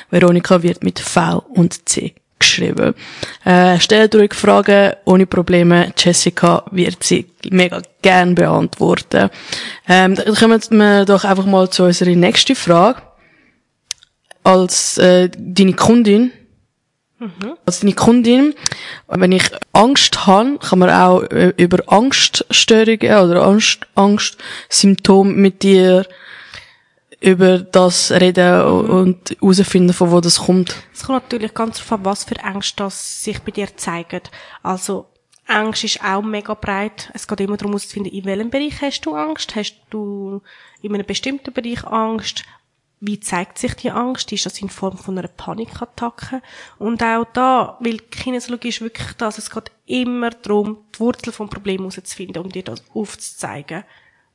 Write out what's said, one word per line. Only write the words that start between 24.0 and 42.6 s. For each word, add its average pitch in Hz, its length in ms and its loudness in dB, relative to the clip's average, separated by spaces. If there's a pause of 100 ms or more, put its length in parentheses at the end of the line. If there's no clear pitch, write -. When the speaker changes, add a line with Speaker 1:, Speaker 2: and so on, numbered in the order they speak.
Speaker 1:
mit 196 300 2
dir 185 420 4 (1120)
über 185 380 4
das 180 540 0
reden 180 480 4 (240)
Speaker 2:
Mhm. 220 80 -4
Speaker 1:
und 185 380 0 (120)
herausfinden, 185 520 2
von 175 180 0
wo 175 100 4
das 170 240 -2
kommt. 180 300 0 (180)
Speaker 2:
Es - 120 -18
kommt 262 180 -4
natürlich 220 320 -10
ganz 226 220 -6
drauf - 160 -10
an, 202 120 -4
was 196 180 -4
für - 140 -10
Ängste 202 460 -8
das - 400 -12
sich 208 160 -10
bei - 120 -14
dir 202 240 -10
zeigen. 170 460 -10 (400)
Also, 185 460 -8 (400)
Angst 214 380 -4
ist - 180 -8
auch 196 180 -4
mega 208 320 -8
breit. 208 600 -10
Es - 120 -16
geht 202 120 -8
immer 202 180 -6
darum, 202 140 -8
herauszufinden, 202 420 -10
in 190 120 -12
welchem 202 260 -8
Bereich 285 280 -6
hast 277 220 -8
du 311 140 -8
Angst? 302 400 -8
Hast 208 200 -10 (140)
du 202 520 -10 (420)
in 208 100 -8
einem 202 120 -6
bestimmten 269 460 -10
Bereich 240 340 -10
Angst? 220 580 -6 (560)